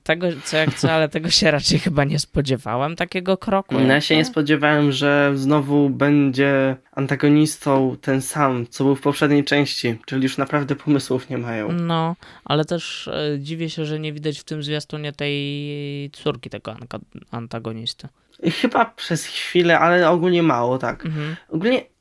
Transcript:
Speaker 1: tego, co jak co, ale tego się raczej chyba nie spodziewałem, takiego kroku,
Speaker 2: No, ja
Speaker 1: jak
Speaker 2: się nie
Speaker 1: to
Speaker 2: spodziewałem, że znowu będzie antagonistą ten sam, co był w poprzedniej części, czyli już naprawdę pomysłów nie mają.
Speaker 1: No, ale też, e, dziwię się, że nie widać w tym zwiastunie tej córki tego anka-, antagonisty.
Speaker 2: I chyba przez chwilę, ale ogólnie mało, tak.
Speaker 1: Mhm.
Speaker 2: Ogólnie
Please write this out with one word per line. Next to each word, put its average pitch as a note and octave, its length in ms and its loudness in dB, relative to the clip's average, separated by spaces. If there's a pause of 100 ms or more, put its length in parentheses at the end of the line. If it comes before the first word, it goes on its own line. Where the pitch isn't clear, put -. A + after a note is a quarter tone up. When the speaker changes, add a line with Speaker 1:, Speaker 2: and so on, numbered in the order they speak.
Speaker 1:
tego, E3+ 240 0 (160)
co - 140 -2
jak D#3+ 160 2
co, C#3+ 180 0
ale D#3 180 2
tego E3 200 -4
się D#3+ 220 4
raczej C#3+ 280 2
chyba C#3+ 240 0
nie D3 160 0
spodziewałem, C3 760 -2
takiego F3+ 420 -2
kroku, F#3+ 380 -2
Speaker 2:
No, C3 60 2
ja C3 120 6
Speaker 1:
jak D3 100 4
Speaker 2:
się D#3 140 2
nie D#3 80 4
Speaker 1:
to - 60 -4
Speaker 2:
spodziewałem, D3 600 2
że C#3+ 440 2
znowu C#3+ 540 2
będzie C3+ 840 2 (160)
antagonistą C#3 1120 2
ten C3+ 200 0
sam, C3 480 0
co - 140 -4
był C#3 120 4
w C3+ 60 -6
poprzedniej C#3+ 420 2
części, C3+ 600 0
czyli C3 180 -2
już C3 140 -2
naprawdę C#3 380 -2
pomysłów C3 540 -2
nie B2+ 80 -6
mają. A2+ 340 -6
Speaker 1:
No, E3+ 440 -2 (300)
ale D3+ 200 0
też, - 420 -8
e, D3 320 -4
dziwię D#3+ 300 -8
się, D#3 160 -8
że D3+ 140 -6
nie D#3 140 -8
widać D3+ 260 -6
w - 40 -20
tym D#3 200 -8
zwiastunie D3+ 500 -8
tej C#3+ 1000 -6
córki C#3 360 -6
tego G#2 220 -12
anka-, A2 280 -14 (320)
antagonisty. A#2 760 -10 (360)
Speaker 2:
I G3+ 80 2
chyba A#3+ 340 0
przez - 400 -6
chwilę, E3+ 540 2
ale E3+ 300 4
ogólnie F3 340 4
mało, B2+ 340 2
tak. B2 280 -6
Speaker 1:
Mhm. D#3 300 -6 (140)
Speaker 2:
Ogólnie G#3+ 320 0 (200)